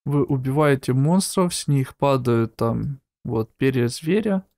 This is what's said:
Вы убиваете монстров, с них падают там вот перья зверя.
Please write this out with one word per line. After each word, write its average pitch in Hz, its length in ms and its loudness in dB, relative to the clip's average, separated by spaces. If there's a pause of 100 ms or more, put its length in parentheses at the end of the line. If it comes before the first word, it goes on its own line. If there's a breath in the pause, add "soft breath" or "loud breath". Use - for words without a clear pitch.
Вы 143 180 0
убиваете 135 720 0
монстров, 175 600 2
с - 120 -8
них 139 300 0
падают 120 600 0
там 117 420 -4 (260)
вот 117 320 -4
перья 127 300 2
зверя. 196 580 -2 (120)